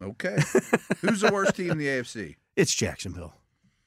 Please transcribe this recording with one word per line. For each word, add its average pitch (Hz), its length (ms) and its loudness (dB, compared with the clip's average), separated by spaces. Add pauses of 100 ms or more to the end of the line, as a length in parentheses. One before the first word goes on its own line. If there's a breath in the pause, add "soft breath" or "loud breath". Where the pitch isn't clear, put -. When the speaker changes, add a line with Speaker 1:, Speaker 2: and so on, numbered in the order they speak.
Speaker 1:
Okay. 180 360 -4 (320)
Speaker 2:
<laughs> - 320 0
Speaker 1:
Who's 202 200 0
the 220 100 6
worst 196 240 2
team 180 160 -4
in 160 60 0
the 147 120 -2
A 135 100 0
F 117 80 -6
C? 87 300 -10 (180)
Speaker 2:
It's - 180 4
Jacksonville. 85 600 -4 (520)